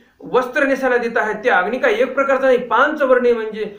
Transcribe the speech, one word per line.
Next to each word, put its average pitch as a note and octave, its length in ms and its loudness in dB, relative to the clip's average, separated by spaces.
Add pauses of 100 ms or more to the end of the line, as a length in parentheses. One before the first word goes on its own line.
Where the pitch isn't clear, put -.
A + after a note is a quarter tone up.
(200)
वस्त्र C4 440 -2
नेसायला C4 340 0
देत A#3 200 -4
आहेत. G#3+ 260 -2
ते B3 60 0
अग्नी G3+ 300 0
काय B3+ 140 2
एक B3+ 200 0
प्रकारचा C4+ 320 0
नाही, C4 120 4
पांच D4 440 0
वर्णे B3 320 4
म्हणजे, A3 300 -6 (160)